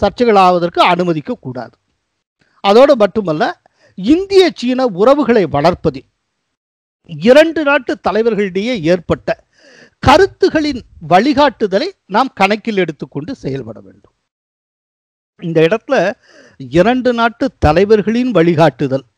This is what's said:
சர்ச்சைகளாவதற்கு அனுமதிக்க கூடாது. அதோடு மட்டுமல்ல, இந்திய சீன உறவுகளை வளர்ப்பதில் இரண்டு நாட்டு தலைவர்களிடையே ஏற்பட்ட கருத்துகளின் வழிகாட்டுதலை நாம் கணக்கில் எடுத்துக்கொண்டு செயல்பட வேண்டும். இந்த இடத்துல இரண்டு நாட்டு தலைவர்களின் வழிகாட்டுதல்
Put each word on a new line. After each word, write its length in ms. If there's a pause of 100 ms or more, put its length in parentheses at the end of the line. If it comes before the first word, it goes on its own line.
சர்ச்சைகளாவதற்கு 800 (120)
அனுமதிக்க 520
கூடாது. 300 (960)
அதோடு 340
மட்டுமல்ல, 420 (540)
இந்திய 440 (180)
சீன 200 (200)
உறவுகளை 440 (100)
வளர்ப்பதில் 540 (1200)
இரண்டு 400
நாட்டு 240 (160)
தலைவர்களிடையே 680 (180)
ஏற்பட்ட 360 (760)
கருத்துகளின் 760 (320)
வழிகாட்டுதலை 760 (180)
நாம் 240 (100)
கணக்கில் 420
எடுத்துக்கொண்டு 500 (100)
செயல்பட 440
வேண்டும். 280 (1300)
இந்த 200
இடத்துல 300 (840)
இரண்டு 400
நாட்டு 260 (220)
தலைவர்களின் 720
வழிகாட்டுதல் 680 (120)